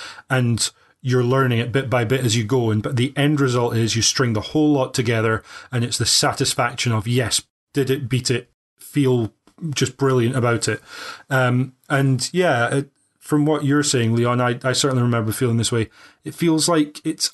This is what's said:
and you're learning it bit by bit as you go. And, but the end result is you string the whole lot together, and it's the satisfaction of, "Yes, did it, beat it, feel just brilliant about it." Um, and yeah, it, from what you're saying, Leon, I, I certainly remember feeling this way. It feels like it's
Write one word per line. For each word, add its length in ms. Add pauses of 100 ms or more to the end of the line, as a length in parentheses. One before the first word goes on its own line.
(280)
and 420 (300)
you're 240
learning 340
it 140
bit 160
by 160
bit 180
as 140
you 80
go. 260
And, 120
but 140
the 200
end 240
result 360
is 200
you 60
string 320
the 80
whole 280
lot 220
together, 500 (300)
and 120
it's 120
the 80
satisfaction 880
of, 160
"Yes, 360 (280)
did 160
it, 220
beat 200
it, 200 (280)
feel 540 (420)
just 220
brilliant 400
about 320
it." 140 (480)
Um, 420 (160)
and 420
yeah, 440
it, 160 (300)
from 260
what 180
you're 180
saying, 320
Leon, 240
I, 240
I 120
certainly 280
remember 300
feeling 240
this 160
way. 160 (360)
It 100
feels 340
like 380
it's 280